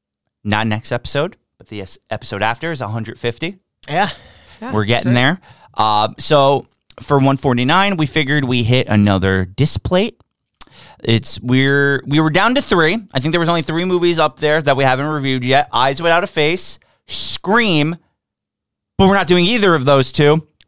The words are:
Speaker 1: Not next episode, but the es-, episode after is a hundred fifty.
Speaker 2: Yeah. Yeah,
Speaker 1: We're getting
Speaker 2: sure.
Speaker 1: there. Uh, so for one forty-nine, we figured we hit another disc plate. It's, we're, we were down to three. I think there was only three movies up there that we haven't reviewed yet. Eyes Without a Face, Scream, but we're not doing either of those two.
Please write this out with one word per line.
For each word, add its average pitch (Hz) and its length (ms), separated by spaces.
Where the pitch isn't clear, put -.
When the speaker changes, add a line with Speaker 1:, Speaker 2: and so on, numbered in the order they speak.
Speaker 1:
Not 104 240
next 107 240
episode, 143 460
but - 100
the 104 120
es-, - 180
episode 104 340
after 120 300
is 127 80
a 104 80
hundred 113 280
fifty. 160 420
Speaker 2:
Yeah. 170 220
Yeah, 247 120
Speaker 1:
We're 107 100
getting 120 300
Speaker 2:
sure. - 0
Speaker 1:
there. 131 280
Uh, 107 340
so 139 480
for 143 180
one 135 180
forty-nine, 147 580
we 156 100
figured 147 380
we 123 200
hit 123 260
another 95 560
disc 98 360
plate. 196 380
It's, - 360
we're, 139 680
we 147 140
were 160 80
down 202 260
to 277 60
three. 175 360
I 139 60
think 156 140
there 175 80
was 165 80
only 170 120
three 165 220
movies 175 360
up 156 200
there 156 220
that 139 160
we 135 80
haven't 131 220
reviewed 135 360
yet. 131 300
Eyes 139 280
Without 170 220
a 202 40
Face, 165 520
Scream, 175 880
but 196 120
we're 196 40
not 185 140
doing 180 160
either 202 320
of 135 80
those 135 300
two. 151 340